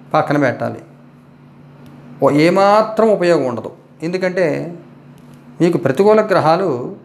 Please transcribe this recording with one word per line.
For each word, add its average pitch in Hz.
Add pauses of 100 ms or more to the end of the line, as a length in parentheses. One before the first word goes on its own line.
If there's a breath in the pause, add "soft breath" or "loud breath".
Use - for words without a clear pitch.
(140)
పక్కన 147
పెట్టాలి. 117 (1400)
ఓ 135
ఏమాత్రం 196
ఉపయోగం 175
ఉండదు. 117 (300)
ఎందుకంటే 170 (840)
మీకు 170
ప్రతికూల 208
గ్రహాలు 170